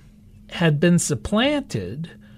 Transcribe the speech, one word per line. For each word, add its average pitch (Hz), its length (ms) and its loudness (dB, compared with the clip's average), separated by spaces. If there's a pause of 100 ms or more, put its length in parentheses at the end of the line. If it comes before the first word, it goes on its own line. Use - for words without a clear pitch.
(500)
had 151 300 2
been 175 200 4
supplanted 165 1120 -4 (260)